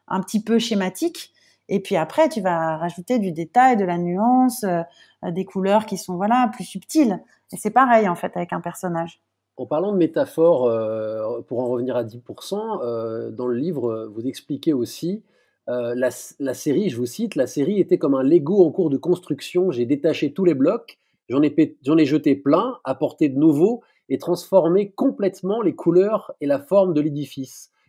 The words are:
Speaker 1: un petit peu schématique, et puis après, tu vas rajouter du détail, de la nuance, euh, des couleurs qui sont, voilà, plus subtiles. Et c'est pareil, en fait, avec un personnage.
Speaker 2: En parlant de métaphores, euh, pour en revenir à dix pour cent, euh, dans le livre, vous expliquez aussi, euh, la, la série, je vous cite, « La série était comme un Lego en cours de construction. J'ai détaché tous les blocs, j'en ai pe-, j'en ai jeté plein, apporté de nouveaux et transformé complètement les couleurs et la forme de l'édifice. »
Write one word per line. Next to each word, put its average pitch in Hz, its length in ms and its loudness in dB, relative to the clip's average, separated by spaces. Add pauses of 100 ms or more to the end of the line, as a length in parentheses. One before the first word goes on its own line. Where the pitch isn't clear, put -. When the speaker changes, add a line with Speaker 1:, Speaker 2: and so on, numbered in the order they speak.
Speaker 1:
un 190 140 -4
petit 208 220 -4
peu 226 160 2
schématique, 226 720 -4 (380)
et 196 100 0
puis 196 160 -2
après, 294 320 2
tu 233 140 -4
vas 165 340 0
rajouter 175 420 -4
du 190 140 -2
détail, 233 460 2
de 196 80 0
la 175 100 -2
nuance, 226 680 2
euh, 175 180 0 (480)
des 185 160 -4
couleurs 196 400 0
qui 196 100 -8
sont, 180 200 -8
voilà, 233 360 2
plus 196 120 -12
subtiles. 240 580 -2 (300)
Et 185 40 -16
c'est - 140 -4
pareil, 233 380 4
en 175 80 0
fait, - 200 -8
avec 175 160 -6
un 175 80 -4
personnage. 170 640 -6 (340)
Speaker 2:
En 127 80 -8
parlant 165 280 -2
de 202 40 0
métaphores, 160 720 2
euh, 110 800 -2
pour 120 140 -4
en 127 80 -2
revenir 123 280 -2
à 120 80 -2
dix 113 140 -14
pour - 240 -18
cent, 208 400 -6
euh, 117 480 -6
dans 117 160 -6
le 120 100 0
livre, 117 560 -4
vous 113 140 -8
expliquez 139 460 -4
aussi, 156 500 -4 (480)
euh, 120 260 -4
la, 127 140 0 (300)
la 135 120 -4
série, 160 380 -2
je 120 80 -8
vous 123 80 -2
cite, « 208 300 -6
La 131 100 0
série 170 340 -2
était 175 160 2
comme 143 180 2
un 131 80 0
Lego 165 440 6
en 147 40 0
cours 165 200 0
de 135 80 0
construction. 175 720 -2
J'ai 120 160 -2
détaché 143 480 0
tous 190 100 0
les 175 80 6
blocs, 160 460 0 (320)
j'en 131 100 2
ai 151 80 4
pe-, 147 340 0
j'en 143 140 2
ai 160 80 6
jeté 143 300 2
plein, 185 400 2 (100)
apporté - 460 -2
de 131 80 -4
nouveaux 160 420 4 (300)
et 131 80 -2
transformé 180 720 2
complètement 208 720 -2
les 175 120 0
couleurs 190 580 2 (100)
et 147 40 -4
la 139 120 2
forme 185 340 2
de 151 80 2
l'édifice. » 143 720 -6 (180)